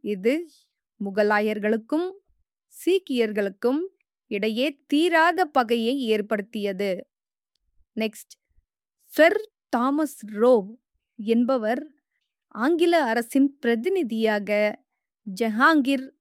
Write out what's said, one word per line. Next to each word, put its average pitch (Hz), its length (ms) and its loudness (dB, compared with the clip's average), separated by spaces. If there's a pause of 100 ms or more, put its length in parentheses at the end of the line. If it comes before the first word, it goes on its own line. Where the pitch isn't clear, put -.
இது 208 300 -2 (680)
முகலாயர்களுக்கும் 214 1040 0 (680)
சீக்கியர்களுக்கும் 240 1080 -2 (500)
இடையே 220 360 -2 (180)
தீராத 330 640 2
பகையை 240 480 0 (100)
ஏற்படுத்தியது. 202 880 -4 (1040)
Next, 220 380 -8 (800)
Sir 349 260 4 (300)
Thomas 277 500 -2 (140)
ரோ 240 220 6 (640)
என்பவர் 233 640 0 (720)
ஆங்கில 330 380 2 (100)
அரசின் 240 520 2
பிரதிநிதியாக 226 920 -2 (760)
ஜஹாங்கீர் 254 800 2 (160)